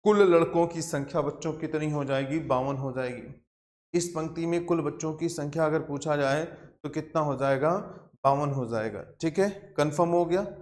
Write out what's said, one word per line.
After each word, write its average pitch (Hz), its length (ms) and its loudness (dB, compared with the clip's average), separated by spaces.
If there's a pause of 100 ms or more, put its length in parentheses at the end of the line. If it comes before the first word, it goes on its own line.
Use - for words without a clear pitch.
कुल 208 200 8
लड़कों 170 420 6
की 165 140 -6
संख्या 147 400 -2
बच्चों 147 320 -4
कितनी 151 380 -4
हो 147 140 -2
जाएगी, 135 360 -2
बावन 135 360 0
हो 135 140 -4
जाएगी। 123 420 -8 (600)
इस 170 140 0
पंक्ति 160 380 -4
में 170 200 0
कुल 170 160 0
बच्चों 151 320 -4
की 160 160 -4
संख्या 156 360 -2
अगर 156 160 2
पूछा 143 360 -2
जाए 143 260 2
तो - 460 -12
कितना 156 320 -4
हो 143 140 0
जाएगा, 135 360 2 (520)
बावन 139 280 2
हो 131 160 -2
जाएगा। 110 360 -4 (180)
ठीक 165 180 0
है, 196 100 4 (280)
कंफर्म 156 320 2
हो 175 160 4
गया। 185 200 0 (160)